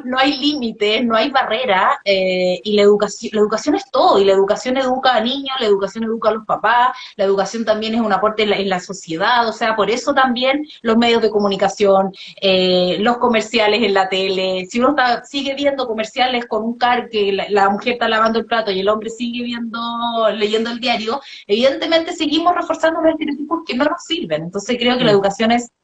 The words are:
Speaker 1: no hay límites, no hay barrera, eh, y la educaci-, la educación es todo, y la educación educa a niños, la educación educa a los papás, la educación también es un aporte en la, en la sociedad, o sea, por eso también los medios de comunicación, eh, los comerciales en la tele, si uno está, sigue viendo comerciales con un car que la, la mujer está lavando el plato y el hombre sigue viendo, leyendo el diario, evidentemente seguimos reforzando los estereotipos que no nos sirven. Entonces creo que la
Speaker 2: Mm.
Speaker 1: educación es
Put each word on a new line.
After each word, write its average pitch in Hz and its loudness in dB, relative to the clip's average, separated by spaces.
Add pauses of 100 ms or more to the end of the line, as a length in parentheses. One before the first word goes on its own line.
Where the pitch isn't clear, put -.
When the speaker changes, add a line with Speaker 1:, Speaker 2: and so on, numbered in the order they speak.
Speaker 1:
no 254 -2
hay 277 2
límites, 240 -2
no 226 0
hay 226 0
barrera, 240 0
eh, 185 0
y 208 -2
la 202 4
educaci-, 208 2
la 214 0
educación 214 0
es - -6
todo, 294 4
y 196 4
la 196 6
educación 196 0
educa 254 0
a 214 2
niños, 269 -4
la 233 -2
educación 202 0
educa 226 -2
a 214 2
los 226 -6
papás, 240 2 (200)
la 196 0
educación 196 0
también 220 -2
es 233 2
un 208 0
aporte 214 0
en 208 2
la, 180 2
en 196 -2
la 180 0
sociedad, 202 -2
o 220 -2
sea, 220 -2
por 202 2
eso 247 -2
también 262 2 (160)
los 226 2
medios 233 4
de 220 2
comunicación, 196 2 (300)
eh, 180 2
los 240 2
comerciales 220 2
en 202 2
la 190 2
tele, 185 -2
si 233 -4
uno 262 4
está, 247 0
sigue 277 -6
viendo 269 -2
comerciales 233 -2
con 220 -4
un 233 -6
car 240 0
que 202 0
la, 185 -4
la 196 2
mujer 208 -2
está 233 -2
lavando 226 0
el 214 -4
plato 214 -2
y 190 -2
el 196 0
hombre 220 -2
sigue 240 -6
viendo, 233 -8 (560)
leyendo 220 0
el 233 -8
diario, 233 -2 (280)
evidentemente 320 2
seguimos 330 0
reforzando 330 -2
los 320 4
estereotipos 302 -6
que 240 -6
no 285 0
nos 320 -2
sirven. 160 -4
Entonces 202 -6
creo 247 2
que 254 0
la 220 4
Speaker 2:
Mm. 202 6
Speaker 1:
educación 196 0
es 240 0 (140)